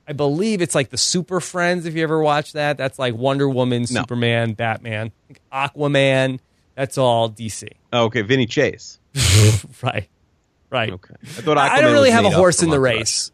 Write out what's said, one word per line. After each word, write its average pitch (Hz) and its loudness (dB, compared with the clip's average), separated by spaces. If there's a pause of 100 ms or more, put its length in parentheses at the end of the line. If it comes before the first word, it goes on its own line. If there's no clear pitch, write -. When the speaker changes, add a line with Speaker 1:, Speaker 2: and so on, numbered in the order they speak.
Speaker 1:
I 151 -12
believe 170 -2
it's, - -4
like, 147 -2
the 123 -12
Super 180 -2
Friends, 175 -4
if 165 -8
you 160 -4
ever 156 0
watched 151 -2
that. 147 -4
That's, 131 -6
like, 123 -2
Wonder 135 0
Woman, 123 0
Speaker 2:
No. 117 -2
Speaker 1:
Superman, 117 -2
Batman, 110 -6 (400)
Aquaman. 135 0 (360)
That's 131 -8
all 117 2
D 110 -12
C. 104 -12 (240)
Speaker 2:
Oh, 120 2
okay, 113 0
Vinny 123 2
Chase. - -2 (160)
Speaker 1:
<laughs> 107 2
Right. 107 -6 (640)
Right. 113 -2
Speaker 2:
Okay. - -16
I - -20
thought 151 -2
Speaker 1:
I - 4
Speaker 2:
Aquaman 269 4
Speaker 1:
don't 302 6
really 277 6
Speaker 2:
was - 4
Speaker 1:
have 226 4
a 202 4
Speaker 2:
made 160 2
up 160 2
Speaker 1:
horse 180 6
Speaker 2:
from 175 2
Speaker 1:
in 160 2
the 147 2
Speaker 2:
Entourage. 123 2
Speaker 1:
race. - -4